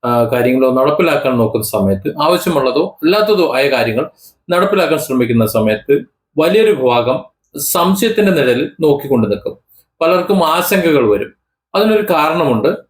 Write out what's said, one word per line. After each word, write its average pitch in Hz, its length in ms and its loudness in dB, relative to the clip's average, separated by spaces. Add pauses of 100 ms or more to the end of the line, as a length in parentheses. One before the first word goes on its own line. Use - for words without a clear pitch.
ആ, 120 180 2
കാര്യങ്ങളോ 127 480 0
നടപ്പിലാക്കാൻ 135 640 0
നോക്കുന്ന 110 280 -2
സമയത്ത് 98 560 -2
ആവശ്യമുള്ളതോ 160 800 -2
അല്ലാത്തതോ 190 520 0
ആയ 139 140 0
കാര്യങ്ങൾ 117 400 -2 (400)
നടപ്പിലാക്കാൻ 175 500 0
ശ്രമിക്കുന്ന 117 460 0
സമയത്ത് 107 600 0 (320)
വലിയൊരു 202 340 2
വിഭാഗം 127 540 0 (320)
സംശയത്തിന്റെ 196 760 0
നിഴലിൽ 123 480 0
നോക്കിക്കൊണ്ട് 135 520 0
നിൽക്കും. - 260 -6 (440)
പലർക്കും 180 460 2
ആശങ്കകൾ 165 640 0
വരും. 101 220 -2 (420)
അതിനൊരു 214 260 2
കാരണമുണ്ട്. 160 760 0 (140)